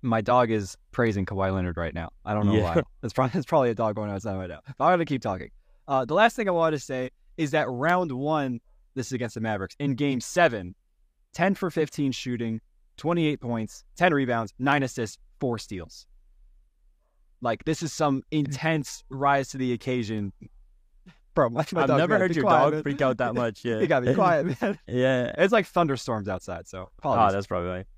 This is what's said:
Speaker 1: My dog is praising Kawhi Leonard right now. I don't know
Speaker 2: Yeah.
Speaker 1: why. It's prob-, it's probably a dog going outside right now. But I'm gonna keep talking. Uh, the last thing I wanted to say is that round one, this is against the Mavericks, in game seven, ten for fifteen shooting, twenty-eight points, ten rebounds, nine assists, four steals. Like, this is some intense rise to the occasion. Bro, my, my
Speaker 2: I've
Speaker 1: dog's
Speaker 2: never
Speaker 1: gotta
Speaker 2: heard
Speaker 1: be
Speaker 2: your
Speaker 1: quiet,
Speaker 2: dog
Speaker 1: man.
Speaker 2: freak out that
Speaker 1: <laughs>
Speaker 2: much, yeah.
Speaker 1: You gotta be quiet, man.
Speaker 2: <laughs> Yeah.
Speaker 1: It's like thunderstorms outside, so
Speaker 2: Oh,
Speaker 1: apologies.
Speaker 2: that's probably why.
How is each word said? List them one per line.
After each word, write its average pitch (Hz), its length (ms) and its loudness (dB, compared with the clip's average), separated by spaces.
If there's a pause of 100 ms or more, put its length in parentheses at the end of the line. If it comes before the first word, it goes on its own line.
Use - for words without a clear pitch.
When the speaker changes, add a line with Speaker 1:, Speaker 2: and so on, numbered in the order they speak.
Speaker 1:
My 113 200 0
dog 120 300 4
is 104 240 -2 (160)
praising 104 340 2
Kawhi 95 280 -2
Leonard 90 240 -2
right 82 160 -4
now. 82 160 -8 (160)
I 104 80 -2
don't 104 140 0
know 101 80 4
Speaker 2:
Yeah. 85 200 2
Speaker 1:
why. 156 60 4 (220)
It's 117 100 -8
prob-, 127 220 0
it's 147 100 -2
probably 135 240 2
a 113 60 -2
dog 107 200 0
going 107 160 -6
outside 98 260 -6
right 92 120 -8
now. 80 100 -12 (180)
But 135 80 0
I'm 175 80 6
gonna 170 120 2
keep 135 160 -4
talking. 92 280 -6 (380)
Uh, 135 180 0
the 127 80 -4
last 220 220 4
thing 220 120 -2
I 190 40 0
wanted 165 280 2
to - 40 -14
say 127 260 -6 (280)
is 151 140 -2
that 151 180 0
round 156 420 0
one, 135 480 -2 (360)
this 127 120 -6
is - 60 -8
against 120 220 -6
the 113 60 -6
Mavericks, 104 380 -4
in 143 160 -2
game 135 260 0
seven, 117 540 0 (580)
ten 185 220 0
for 185 160 -4
fifteen 143 400 -2
shooting, 117 500 -6 (360)
twenty-eight 160 440 0
points, 113 420 -6 (120)
ten 175 180 4
rebounds, 120 460 0
nine 139 240 2
assists, 120 340 -6 (220)
four 120 180 -2
steals. - 480 -12 (1400)
Like, 117 240 -2
this 156 160 -2
is 156 100 -4
some 143 300 0 (100)
intense 147 800 -2
rise 139 400 2
to - 80 -12
the 127 160 0
occasion. 110 580 -4 (1000)
Bro, 135 160 4
my, 131 220 -2
my 170 120 0
Speaker 2:
I've 135 40 2
Speaker 1:
dog's 139 120 4
Speaker 2:
never 170 100 4
Speaker 1:
gotta 214 140 4
Speaker 2:
heard 185 80 2
Speaker 1:
be 165 40 0
Speaker 2:
your 151 80 2
Speaker 1:
quiet, 165 200 6
Speaker 2:
dog 151 100 4
Speaker 1:
man. 156 100 -4
Speaker 2:
freak 143 180 -2
out 127 160 2
that 120 180 0
Speaker 1:
<laughs> - 0 -
Speaker 2:
much, 120 300 -2
yeah. 113 140 0
Speaker 1:
You 165 80 2
gotta 135 200 4
be 131 80 4
quiet, 170 460 2
man. - 220 -2
Speaker 2:
<laughs> - 40 -20
Yeah. 127 500 2
Speaker 1:
It's 190 160 4
like 214 120 4
thunderstorms 127 640 -2
outside, 90 400 -8
so 92 220 -14 (140)
Speaker 2:
Oh, 139 80 0
Speaker 1:
apologies. 107 220 6
Speaker 2:
that's 98 140 -2
probably 90 220 -2
why. 92 160 -6 (120)